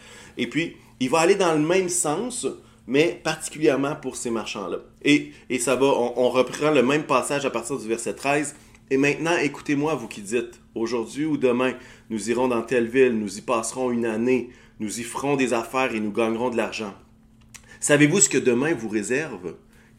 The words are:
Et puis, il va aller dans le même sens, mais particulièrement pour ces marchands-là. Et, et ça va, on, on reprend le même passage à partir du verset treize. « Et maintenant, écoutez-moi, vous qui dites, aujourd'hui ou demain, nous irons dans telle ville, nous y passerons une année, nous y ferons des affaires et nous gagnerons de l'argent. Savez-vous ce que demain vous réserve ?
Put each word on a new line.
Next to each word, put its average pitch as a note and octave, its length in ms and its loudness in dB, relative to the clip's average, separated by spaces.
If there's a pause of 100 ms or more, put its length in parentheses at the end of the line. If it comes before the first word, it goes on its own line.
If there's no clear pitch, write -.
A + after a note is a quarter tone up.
(380)
Et B2 100 -2
puis, D#3 300 -4 (240)
il B2+ 80 0
va D#3+ 100 4
aller F3+ 160 6
dans F3+ 180 2
le D3+ 60 2
même F3 300 2
sens, E3+ 580 -2 (400)
mais C#3+ 340 2
particulièrement D3 720 0
pour C3 200 -10
ces - 140 -6
marchands-là. G2+ 480 -6 (260)
Et, D3 300 2 (160)
et B2+ 100 -2
ça C3 160 0
va, C3 120 4
on, A#2+ 280 2
on B2 140 4
reprend B2+ 420 2
le C#3+ 100 6
même C#3+ 220 2
passage C#3 420 0
à B2+ 40 0
partir A#2 280 -6
du G#2+ 120 -10
verset A2+ 240 -4
treize. « C#3+ 420 -2 (340)
Et C3+ 80 2
maintenant, D3 400 2
écoutez-moi, C#3+ 580 -2
vous A#2 120 -8
qui A2 140 -14
dites, A#2 400 -4 (140)
aujourd'hui A2+ 500 -4
ou D3+ 100 -2
demain, B2+ 380 2 (360)
nous A2 200 -4
irons B2 180 2
dans A#2 140 0
telle A#2+ 260 0
ville, B2 300 4
nous G2+ 200 -6
y G#2 40 -16
passerons B2+ 500 -2
une A#2 140 -2
année, A#2 440 0 (300)
nous G#2+ 200 -6
y A#2 40 -8
ferons C#3 320 -2
des B2+ 180 2
affaires A#2+ 420 -2
et A2 40 -2
nous G#2+ 120 -4
gagnerons A2+ 400 -2
de A2+ 60 -4
l'argent. G#2+ 360 -4 (840)
Savez-vous D3+ 420 4
ce - 80 4
que C#3+ 80 2
demain B2 360 2
vous A2+ 160 -6
réserve ? G#2+ 640 -4 (440)